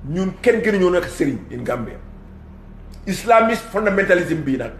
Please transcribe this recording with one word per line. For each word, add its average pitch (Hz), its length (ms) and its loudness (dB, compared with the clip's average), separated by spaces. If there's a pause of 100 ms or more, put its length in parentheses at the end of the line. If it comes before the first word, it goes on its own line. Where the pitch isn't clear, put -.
Ñun 185 320 -2
kenn 226 200 4
gënuñoo 196 300 4
nekk 175 140 2
sëriñ 139 320 -2 (140)
in 120 120 -10
Gambia. 117 320 -4 (1080)
Islamist 226 640 4
fundamentalism 190 720 2
bii 131 140 0
nag 117 220 -6